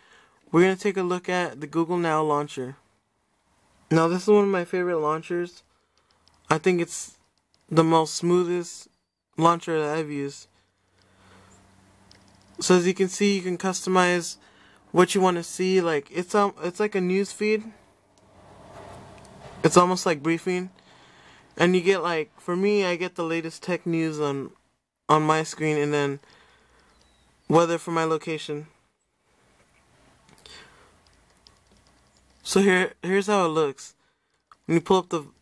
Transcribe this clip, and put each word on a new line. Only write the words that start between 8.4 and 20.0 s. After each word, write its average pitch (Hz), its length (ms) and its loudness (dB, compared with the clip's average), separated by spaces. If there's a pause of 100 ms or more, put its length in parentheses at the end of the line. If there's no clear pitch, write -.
launcher 170 420 2
that 151 180 -4
I've 151 140 -6
used. 143 360 -10 (2000)
So - 160 2
as 175 100 4
you 185 80 0
can 185 140 -2
see, 202 300 0
you 180 40 -6
can 180 160 -6
customize 180 800 0 (560)
what 180 240 4
you 190 60 0
wanna 175 220 2
see. 185 360 0
Like, 160 320 -2
it's, 175 240 -6
um, 202 260 2
it's 175 200 -6
like 208 140 -2
a 185 60 -2
news 190 300 0
feed. 214 320 -2 (2000)
It's 160 140 6
almost 180 300 4